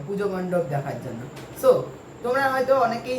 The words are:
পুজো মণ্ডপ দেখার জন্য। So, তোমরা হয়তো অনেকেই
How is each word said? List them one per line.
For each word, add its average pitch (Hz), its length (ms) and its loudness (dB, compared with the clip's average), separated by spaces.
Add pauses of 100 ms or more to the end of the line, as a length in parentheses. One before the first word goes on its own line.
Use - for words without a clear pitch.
পুজো 202 260 -2
মণ্ডপ 180 320 0 (100)
দেখার 139 300 -4
জন্য। 113 160 -8 (420)
So, 262 80 8 (540)
তোমরা 262 280 2
হয়তো 262 220 4 (120)
অনেকেই 233 320 -2